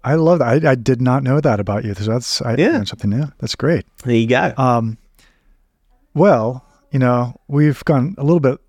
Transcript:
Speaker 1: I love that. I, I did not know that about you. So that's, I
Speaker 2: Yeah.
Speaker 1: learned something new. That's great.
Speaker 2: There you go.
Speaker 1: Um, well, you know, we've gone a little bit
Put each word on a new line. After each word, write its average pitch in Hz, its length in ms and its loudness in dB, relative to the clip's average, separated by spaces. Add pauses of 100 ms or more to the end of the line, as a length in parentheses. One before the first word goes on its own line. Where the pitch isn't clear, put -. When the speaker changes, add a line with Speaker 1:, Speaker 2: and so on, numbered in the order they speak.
Speaker 1:
I 131 120 0
love 165 240 4
that. 131 260 2
I, 143 60 4
I - 20 4
did 123 260 0
not 127 240 0
know 135 160 0
that 127 180 0
about 101 260 -4
you. 104 100 -6
So 104 180 -4
that's, 123 300 -4
I 117 140 -4
Speaker 2:
Yeah. 175 160 2
Speaker 1:
learned 104 160 -2
something 107 220 -6
new. 131 160 -2 (120)
That's - 180 -8
great. 147 300 -2 (180)
Speaker 2:
There 123 100 0
you 113 140 2
go. 127 300 0
Speaker 1:
Um, 117 400 0 (1160)
well, 127 500 2 (260)
you 139 80 -2
know, 123 400 0 (100)
we've 147 360 0
gone 151 340 0
a 139 40 -6
little 160 180 2
bit 131 280 0